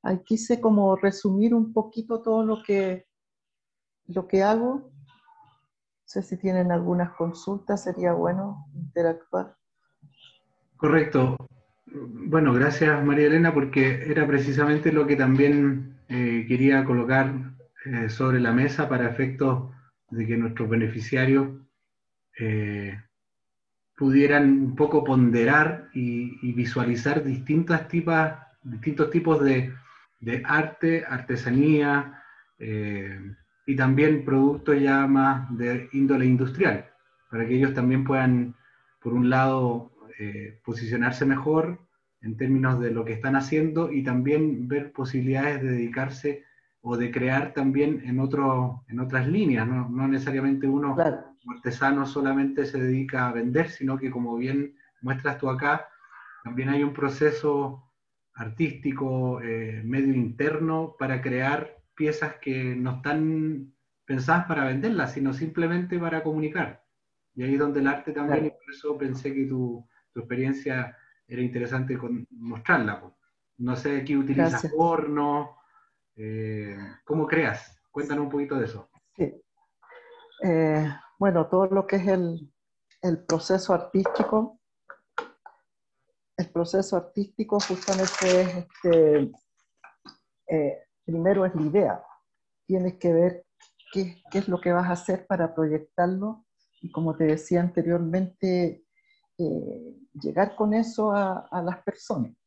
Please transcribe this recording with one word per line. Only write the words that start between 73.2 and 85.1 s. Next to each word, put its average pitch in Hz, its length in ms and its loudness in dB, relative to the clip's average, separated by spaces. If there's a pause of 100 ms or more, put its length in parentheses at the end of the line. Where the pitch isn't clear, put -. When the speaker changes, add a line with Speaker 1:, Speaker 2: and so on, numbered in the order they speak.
Speaker 2:
No 123 160 -4
sé, 143 220 -4
aquí 139 200 -2
utilizas 139 340 2
Speaker 1:
Gracias. 156 240 -4
Speaker 2:
horno, 147 840 -2 (580)
eh, 107 600 -8 (300)
¿cómo 151 220 0
creas? 151 520 -2 (120)
Cuéntanos 143 340 -4
un 135 60 -8
poquito 143 240 -4
de 120 100 -2
eso. - 240 -12 (260)
Speaker 1:
Sí. 165 180 -4 (1120)
Eh, 156 460 2 (280)
bueno, 175 300 2
todo 190 200 2
lo 196 200 0
que 196 100 0
es 185 100 -2
el, 170 440 -2 (500)
el 170 240 -2
proceso 185 480 0
artístico, 196 840 0 (1800)